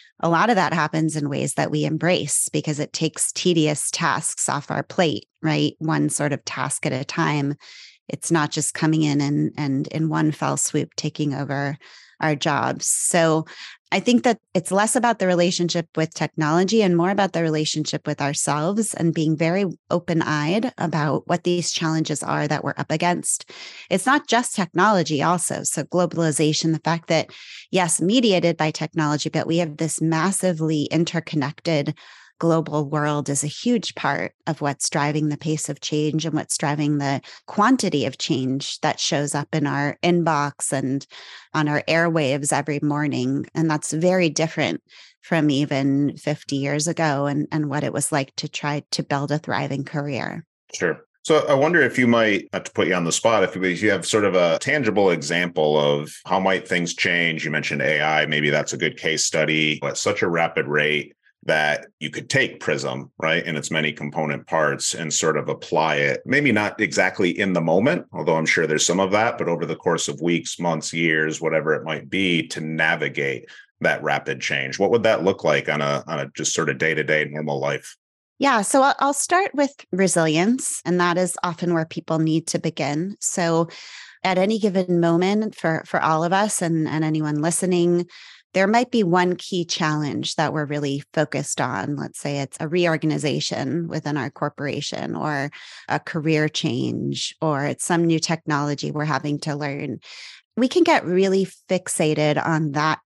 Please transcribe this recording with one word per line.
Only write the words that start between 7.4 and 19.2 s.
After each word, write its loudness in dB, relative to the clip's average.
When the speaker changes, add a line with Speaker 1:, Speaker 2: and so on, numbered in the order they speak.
Speaker 1:
It's -6
not 0
just -4
coming 2
in 2
and, 0
and -2
in -2
one 2
fell -2
swoop -4
taking -4
over -4
our 0
jobs. -2
So 2
I 2
think 4
that 4
it's 0
less 2
about 2
the 2
relationship 2
with 0
technology 2
and 4
more 2
about 2
the 0
relationship -2
with -4
ourselves -2
and 0
being 2